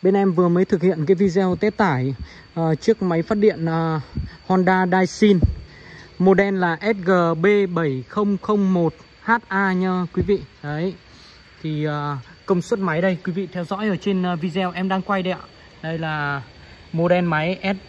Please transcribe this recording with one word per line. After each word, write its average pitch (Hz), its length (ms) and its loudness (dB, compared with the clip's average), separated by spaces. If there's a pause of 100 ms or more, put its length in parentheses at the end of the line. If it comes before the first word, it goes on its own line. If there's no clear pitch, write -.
bên 190 120 4
em 196 200 2
vừa 175 140 4
mới 175 180 4
thực 180 160 0
hiện 165 240 0
cái 185 100 4
video 185 400 2
test 208 220 -2
tải, 135 380 0 (380)
ờ, 160 220 0
chiếc - 260 0
máy 170 200 0
phát 214 160 -2
điện, 202 280 2
ờ, 160 340 0 (480)
Honda 185 440 4
Daishin. 185 480 4 (800)
Model 190 360 4
là 175 260 0
S 214 140 0 (100)
G 190 60 2 (300)
B 175 40 2 (280)
bảy 143 360 -2
không 202 320 -2
không 202 320 0
một 170 200 2 (300)
H - 80 -2 (160)
A 196 260 0
nha 185 400 0
quý 180 140 -2
vị. 190 120 2 (240)
Đấy. 151 300 -6 (680)
Thì, 151 200 -4
ờ, 147 340 -4 (280)
công 180 160 2
suất 220 180 -2
máy 175 220 -2
đây, 185 240 0
quý 185 60 -4
vị 180 200 -4
theo 175 120 -6
dõi 202 260 -4
ở 190 60 0
trên, 190 280 -2
ờ, 180 120 -2
video 180 360 -4
em 185 180 -4
đang 190 120 -2
quay 190 220 -4
đây 180 100 -4
ạ. 165 60 -10 (420)
Đây 165 160 -6
là 147 440 -4 (520)
model 175 320 2
máy 165 360 -2
S 196 160 -2 (120)